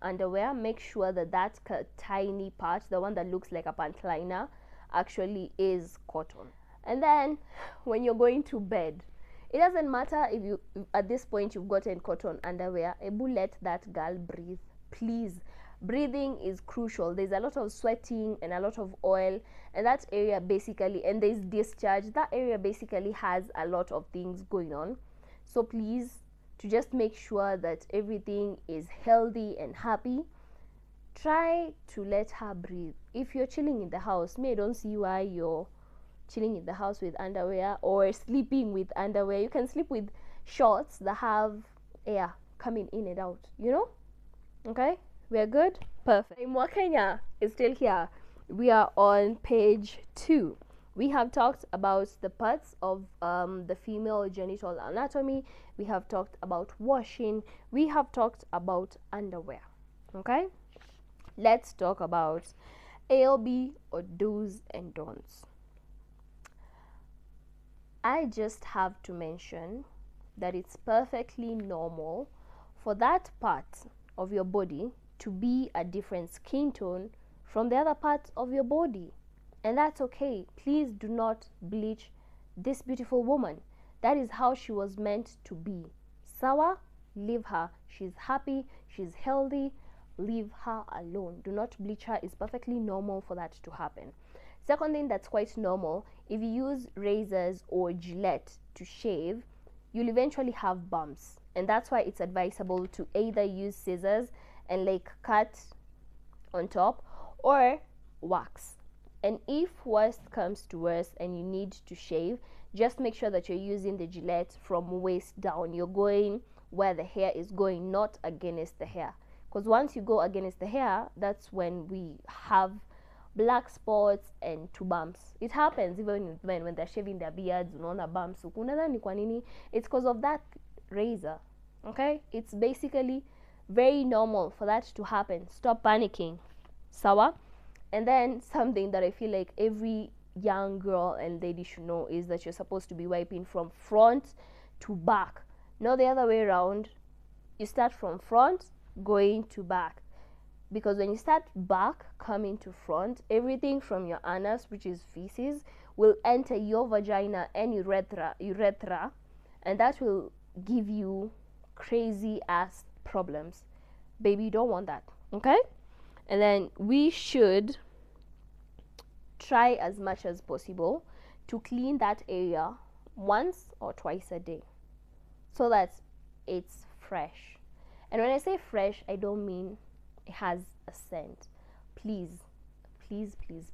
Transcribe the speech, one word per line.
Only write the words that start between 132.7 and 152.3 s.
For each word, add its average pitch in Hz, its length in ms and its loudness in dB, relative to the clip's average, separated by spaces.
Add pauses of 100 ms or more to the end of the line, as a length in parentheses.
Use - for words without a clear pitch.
Very 262 340 6
normal 220 460 2
for - 160 -8
that 214 300 0
to 208 80 -8
happen. 190 460 -2
Stop 226 340 2
panicking. 196 560 2 (500)
Sawa? 214 460 6 (580)
And 226 140 0
then 247 340 4
something 220 500 0
that 185 120 2
I 180 80 4
feel 214 200 -4
like 190 260 -2
every 214 540 0 (240)
young 196 440 0
girl 185 400 0
and 170 220 -6
lady 175 220 -4
should - 200 -14
know 170 260 -4
is 175 180 -4
that 175 180 -4
you're 170 80 -6
supposed - 360 -8
to 175 60 -10
be 170 120 -6
wiping 175 380 -2
from 170 240 -6
front 233 640 6 (480)
to 208 140 -6
back, 185 460 2 (380)
not 247 180 4
the 254 80 6
other 262 220 4
way 220 140 6
around. 202 480 2 (680)
You 208 80 -6
start 240 280 2
from 185 260 -6
front 277 460 6 (380)
going 208 420 4
to - 180 -12
back, 175 380 -2 (720)
because 208 260 0
when 202 140 0
you 220 60 -2
start 311 260 4 (120)
back 190 500 2 (120)
coming 208 420 -4